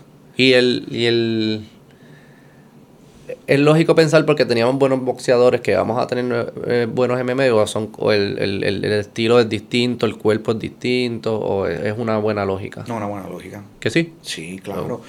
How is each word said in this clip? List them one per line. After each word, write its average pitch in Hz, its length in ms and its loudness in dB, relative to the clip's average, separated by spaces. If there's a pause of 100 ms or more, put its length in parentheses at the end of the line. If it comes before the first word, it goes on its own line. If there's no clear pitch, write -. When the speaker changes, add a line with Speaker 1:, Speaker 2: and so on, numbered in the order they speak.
(380)
Speaker 1:
Y 127 160 6
el, 123 360 4
y 117 180 -4
el, 113 580 0 (1800)
es 139 120 4
lógico 156 360 4
pensar 156 300 4
porque 147 200 0
teníamos 120 320 0
buenos 131 240 2
boxeadores 123 600 2
que 98 140 0
vamos 104 260 0
a 123 40 0
tener, 123 480 -4 (140)
eh, 120 240 0
buenos 123 280 0
M 123 120 -4
M 135 160 2
A 117 80 4
o 107 100 4
son, 107 320 -4
o - 140 0
el, 101 260 0
el, 98 260 -2
el, 98 220 -2
el 98 80 0
estilo 113 460 2
es 110 100 2
distinto, 120 560 -2
el 104 100 -2
cuerpo 110 360 0
es 113 80 -2
distinto, 123 800 -4
o 98 260 -2
es, 87 160 -4
es 107 160 -4
una 113 220 -2
buena 104 260 -2
lógica. 98 420 -6
Speaker 2:
No, 117 100 -6
una 104 100 -6
buena 98 200 -10
lógica. 90 360 -14 (160)
Speaker 1:
¿Que - 100 -2
sí? 165 320 -2
Speaker 2:
Sí, 87 420 -12
claro. 90 380 -8
Speaker 1:
Oh. - 80 -20